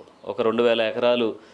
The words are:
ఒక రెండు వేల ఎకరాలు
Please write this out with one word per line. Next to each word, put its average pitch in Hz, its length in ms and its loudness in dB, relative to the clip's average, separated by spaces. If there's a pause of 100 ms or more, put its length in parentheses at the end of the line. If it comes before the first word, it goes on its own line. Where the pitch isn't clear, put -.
(240)
ఒక 101 160 -6
రెండు 113 220 0
వేల 117 180 2
ఎకరాలు 117 540 0 (200)